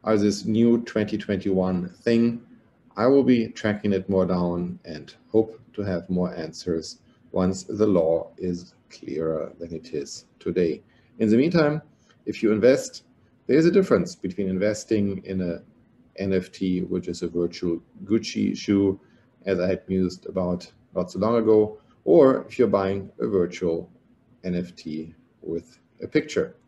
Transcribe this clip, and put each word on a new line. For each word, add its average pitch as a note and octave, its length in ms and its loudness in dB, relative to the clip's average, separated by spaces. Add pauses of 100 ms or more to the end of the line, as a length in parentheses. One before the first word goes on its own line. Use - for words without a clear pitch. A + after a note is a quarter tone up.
are A2 140 2
this G2+ 280 0
new A#2 380 4
twenty G#2+ 360 -2
twenty-one F#2 680 -2 (140)
thing, A#2 400 2 (540)
I G#2+ 100 2
will C#3 180 6
be A#2+ 240 4
tracking G#2 440 -2
it F#2 160 -2
more F#2+ 180 2
down F2 580 -2
and D#2 300 -14 (160)
hope A2 300 0 (140)
to G#2 80 -6
have F2+ 280 -4
more F2+ 240 -2
answers D#2+ 640 -8 (320)
once F#2+ 320 -2
the G#2+ 240 0
law E2 520 2
is F2+ 360 -8 (160)
clearer D#2+ 680 -6
than E2 120 -12
it D#2+ 220 -12
is C#2+ 300 -10 (160)
today. F2 420 -2 (360)
In A2+ 100 2
the G#2+ 80 6
meantime, D#3 460 2 (440)
if - 160 -6
you A2 100 2
invest, A#2 520 2 (420)
there B2+ 100 2
is D#3+ 80 6
a F3 60 6
difference D3 440 2
between F#2+ 340 -6
investing G2+ 760 -2
in F#2+ 160 -6
a F2 220 -4 (540)
N F#2+ 160 -2
F F#2 200 -2
T, F2+ 300 -2
which F2+ 260 -4
is F2 140 -8
a F2+ 60 -4
virtual F2 520 -2 (240)
Gucci G#2 520 -2
shoe, G2 440 2 (460)
as F#2+ 140 0
I F2+ 80 0
had - 200 -4
mused F#2 380 -2
about F2+ 440 -4 (240)
not F2 160 -4
so - 80 -8
long A2 180 0
ago, A2 420 4 (260)
or C#3 420 6
if - 120 -12
you're A#2 100 4
buying G2 500 0
a A#2+ 80 -4
virtual F2 640 -2 (540)
N F3+ 100 -4
F F3 200 -6
T D#2+ 400 -12 (260)
with - 380 -10 (240)
a - 40 -10
picture. G#2 500 -2 (120)